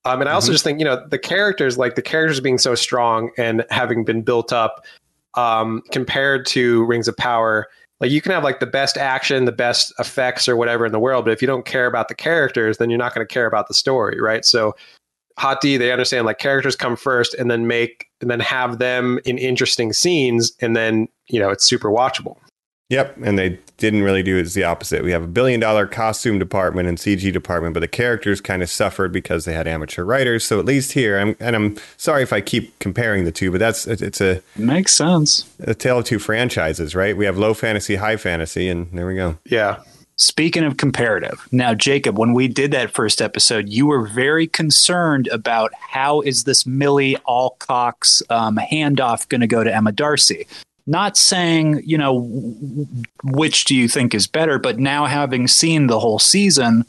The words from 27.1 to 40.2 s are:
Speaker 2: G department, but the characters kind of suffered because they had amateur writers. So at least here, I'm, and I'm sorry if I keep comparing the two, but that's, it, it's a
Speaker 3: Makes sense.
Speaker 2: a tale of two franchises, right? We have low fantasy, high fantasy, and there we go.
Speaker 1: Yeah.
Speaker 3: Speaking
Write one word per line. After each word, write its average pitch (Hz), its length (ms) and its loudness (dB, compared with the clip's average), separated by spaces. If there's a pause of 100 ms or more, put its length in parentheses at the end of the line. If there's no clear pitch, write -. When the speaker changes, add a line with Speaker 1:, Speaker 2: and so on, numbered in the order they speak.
Speaker 2:
G 92 160 -2
department, 85 420 -4
but 82 60 -2
the 85 80 -2
characters 113 520 -2
kind 92 220 -4
of 87 80 -4
suffered 95 420 -2
because 85 320 -4
they 85 100 -6
had 80 120 -4
amateur 80 380 -6
writers. 120 400 0
So 107 160 0
at 82 40 -2
least 135 280 0
here, 107 260 0
I'm, 104 220 0
and 117 160 -2
I'm 104 200 -2 (200)
sorry 147 260 0
if - 100 -2
I 104 80 0
keep - 380 -4
comparing 101 460 -2
the 82 80 -2
two, 95 180 -2
but 90 80 -2
that's, 110 300 0
it, 113 120 -4
it's 98 200 -6
a 92 200 2 (140)
Speaker 3:
Makes 139 400 2
sense. 160 500 2 (200)
Speaker 2:
a 110 100 -2
tale 127 240 0
of 117 60 -2
two 104 160 0
franchises, 87 760 -2
right? 95 220 0
We 104 80 0
have 92 120 0
low 107 180 2
fantasy, 104 420 -2
high 107 200 0
fantasy, 90 540 -2
and 87 220 -4
there 87 160 -6
we 95 80 -4
go. 87 200 -2 (100)
Speaker 1:
Yeah. 104 320 0 (400)
Speaker 3:
Speaking 165 460 2